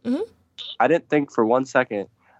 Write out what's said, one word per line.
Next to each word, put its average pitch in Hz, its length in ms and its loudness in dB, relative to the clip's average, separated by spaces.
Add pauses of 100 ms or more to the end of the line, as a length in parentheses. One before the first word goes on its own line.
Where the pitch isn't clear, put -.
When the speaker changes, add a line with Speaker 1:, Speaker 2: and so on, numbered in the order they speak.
Speaker 1:
Mm-hmm. 262 180 -4 (580)
Speaker 2:
I 123 80 4
didn't 165 200 0
think 147 220 0
for 117 140 0
one 127 200 2
second 117 440 -2 (320)